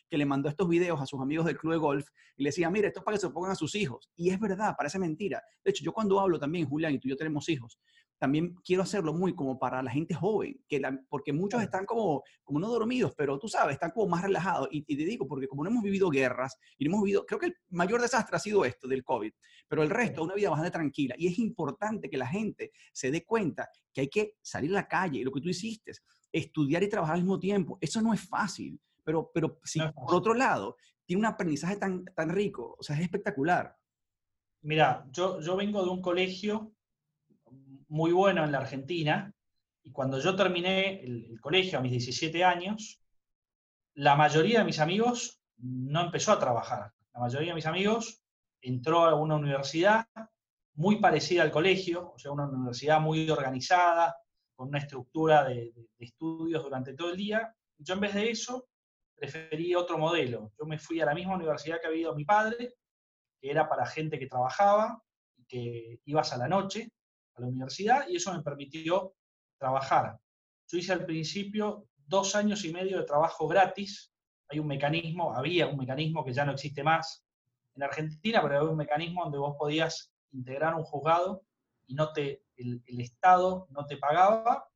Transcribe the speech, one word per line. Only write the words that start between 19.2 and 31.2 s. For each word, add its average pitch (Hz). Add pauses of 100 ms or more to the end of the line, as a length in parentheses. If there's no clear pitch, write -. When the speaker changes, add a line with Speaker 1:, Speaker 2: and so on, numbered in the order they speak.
Speaker 1:
pero 156
el 151
resto 202
Speaker 2:
Sí. 160
Speaker 1:
es 160
una 190
vida 202
bastante 160
tranquila. 147
Y 165
es 175
importante 196
que 147
la 127
gente 180 (220)
se 131
dé 165
cuenta 202 (240)
que -
hay 143
que 214
salir 127
a 202
la 190
calle, 165
lo 131
que 139
tú 170
hiciste, 202 (400)
estudiar 156
y 202
trabajar 175
al 175
mismo 185
tiempo. 196
Eso 190
no 226
es -
fácil, - (240)
pero, 156
pero 156
si -
Speaker 2:
No 156
es 151
Speaker 1:
por 123
Speaker 2:
fácil. 175
Speaker 1:
otro 214
lado 165 (280)
tiene 180
un 226